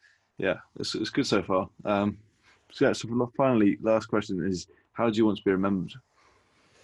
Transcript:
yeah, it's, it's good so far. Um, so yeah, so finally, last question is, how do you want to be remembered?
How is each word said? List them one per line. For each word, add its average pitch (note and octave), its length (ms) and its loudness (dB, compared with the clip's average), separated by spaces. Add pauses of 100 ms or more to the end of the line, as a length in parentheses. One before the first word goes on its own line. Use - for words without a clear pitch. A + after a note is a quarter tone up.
(380)
yeah, F#2+ 220 -2 (180)
it's, - 180 -8
it's E3 160 -4
good C#3 140 0
so G#2+ 160 2
far. F#2+ 280 -2 (160)
Um, G2+ 320 0 (540)
so - 140 0
yeah, A#2 60 4
so A#2+ 460 -4
finally, A#2 440 4
last A2 260 2
question G2 380 -2
is, F#2 220 -4 (240)
how A#2 180 0
do G#2+ 60 -2
you A2 100 4
want G2+ 120 0
to - 60 -18
be G2 80 2
remembered? F#2+ 420 -2 (920)